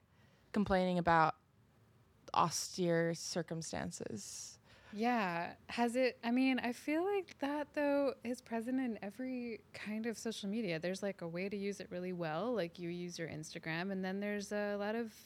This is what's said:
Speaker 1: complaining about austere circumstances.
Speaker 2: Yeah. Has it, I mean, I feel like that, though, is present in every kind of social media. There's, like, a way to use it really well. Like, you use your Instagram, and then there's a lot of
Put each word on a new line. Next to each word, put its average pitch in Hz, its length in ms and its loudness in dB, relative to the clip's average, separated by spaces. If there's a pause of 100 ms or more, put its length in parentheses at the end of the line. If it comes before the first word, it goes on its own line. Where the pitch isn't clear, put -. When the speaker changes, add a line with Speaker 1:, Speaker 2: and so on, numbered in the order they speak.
(540)
Speaker 1:
complaining 185 440 4
about 165 380 6 (960)
austere 170 800 2
circumstances. - 1400 -6 (360)
Speaker 2:
Yeah. 202 600 0 (160)
Has 240 260 2
it, 254 280 4
I 233 80 0
mean, 262 280 4
I 240 140 0
feel 311 320 0
like 403 340 -2
that, 285 340 -2
though, 285 400 4 (120)
is 247 160 -4
present 233 380 -2
in 240 220 0
every 240 600 -6 (120)
kind 220 320 -4
of 220 120 -2
social 214 320 -4
media. 196 300 0
There's, 180 220 -2
like, 196 200 -2
a 170 60 -4
way 175 200 -2
to 208 80 -4
use 202 240 -2
it - 100 -10
really 180 240 -4
well. 170 400 0
Like, 175 240 -2
you 170 120 -4
use 175 280 -6
your 165 120 -4
Instagram, 165 640 -2
and 190 120 -2
then 190 160 -2
there's 208 320 -4
a 208 240 0
lot 202 200 -2
of 233 180 -4 (120)